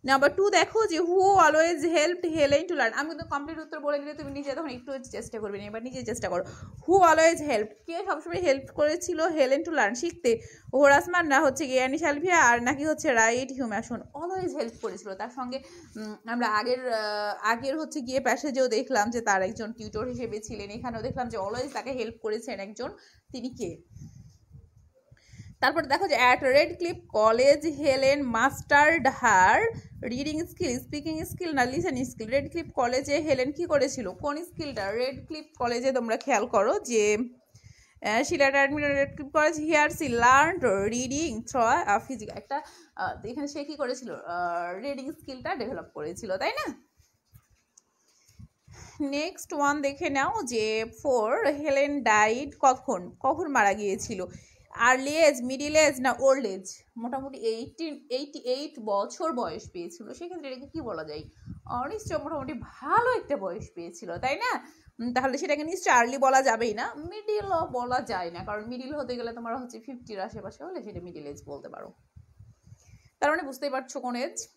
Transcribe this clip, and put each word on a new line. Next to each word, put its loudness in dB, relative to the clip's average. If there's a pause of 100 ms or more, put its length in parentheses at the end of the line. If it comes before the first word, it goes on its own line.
Number 6
two 4
দেখো 4 (120)
যে -2 (100)
who 4 (240)
always 4 (180)
helped 2 (100)
Helen 4
to -2
learn। 2
আমি -4
কিন্তু -10
complete -6
উত্তর -12
বলে 0
দিলে -10
তুমি -10
নিজে -8
তখন -6
একটু -12 (240)
চেষ্টা -10
করবে -8
না, -10
এবার -10
নিজে -10
চেষ্টা -6
করো। -2 (400)
Who 4 (140)
always 8 (120)
helped, 0 (120)
কে -8 (140)
সবসময় -2
help 2 (140)
করেছিল 0 (180)
Helen 4
to -4
learn, 2
শিখতে? 0 (420)
হোরাস 8
মান 2
না 6
হচ্ছে 2
গিয়ে 2
Annie 0
Salvia 2 (100)
আর 6 (100)
নাকি -2
হচ্ছে -2
Riot 4
Humason? -6 (200)
Always -6
help -4
করেছিল। -10 (120)
তার -10
সঙ্গে, -8 (380)
উম, -10 (180)
আমরা 0
আগের, 0 (120)
আহ, -2 (180)
আগের -2
হচ্ছে -8
গিয়ে -2
প্যাসেজেও 0
দেখলাম 0
যে -2
তার 2
একজন -4
tutor -8
হিসেবে -8 (100)
ছিলেন, -12
এখানেও -8
দেখলাম -4
যে -6
always -4
তাকে -6
help -6 (100)
করেছেন -6
একজন, -10 (420)
তিনি -8 (100)
কে? -6 (1900)
তারপরে 0
দেখো 0
যে 2 (140)
at 4 (160)
Redcliffe 0 (140)
College 6 (160)
Helen 4 (160)
mastered 4 (180)
her 8 (540)
reading -4 (120)
skill, -2 (120)
speaking -6
skill -6
না 4
listening -2
skill? -12
রেডক্লিফ -4 (120)
কলেজে 0 (100)
helen 0
কি -2
করেছিল, 0 (160)
কোন -4 (140)
স্কিলটা? -6
রেডক্লিফ -6 (160)
কলেজে 0
তোমরা 0
খেয়াল 2 (100)
করো 4
যে, 2
আহ, -4
she -2
later 4
admitted 0
Redcliffe -4
College, 2 (100)
here 4
she -4 (180)
learned 6 (320)
reading -4 (140)
through 2 (240)
a 4
physical, -10
একটা, -8 (440)
আহ, -6
এখানে -6
সে -8
কি -10
করেছিল? -6
আহ, -4 (180)
reading -8
স্কিলটা -10 (100)
develop -8 (100)
করেছিল, -8
তাই -2
না? -4 (2500)
Next -6
ওয়ান 2
দেখে -2
নাও 2 (200)
যে 2 (360)
four, 2 (320)
helen 2 (180)
died 4 (160)
কখন, 2 (240)
কখন 0
মারা 4
গিয়েছিল? -4 (680)
early 2 (120)
age, 4 (140)
middle -4
age 6 (100)
না 2
old 4
age? -6 (320)
মোটামুটি -8
এইটিন, -6 (160)
এইটি -6
এইট -6 (160)
বছর -2
বয়স -6 (100)
পেয়েছিল, -12
সেক্ষেত্রে -12
এটাকে -12
কি -8
বলা -6
যায়? -10 (480)
আহ, -4
নিশ্চয় -6
মোটামুটি -6
ভালো -2 (100)
একটা -4
বয়স -8 (100)
পেয়েছিল, -14 (140)
তাই 0
না? 0 (480)
উম, -4
তাহলে 0
সেটাকে -2
নিশ্চয় 0
early 4
বলা 6
যাবেই 2
না, -4 (240)
মিডলও -2 (160)
বলা -2 (120)
যায় -4
না, -10
কারণ -6
middle -10
হতে -6
গেলে -6
তোমার -8
হচ্ছে -14
ফিফটির -12
আশেপাশে -14
হলে -12
সেটা -12
middle -14
age -14 (120)
বলতে -14
পারো। -16 (1300)
তার 2
মানে -2
বুঝতেই -8
পারছো -8
কোন -6
এজ। -6 (220)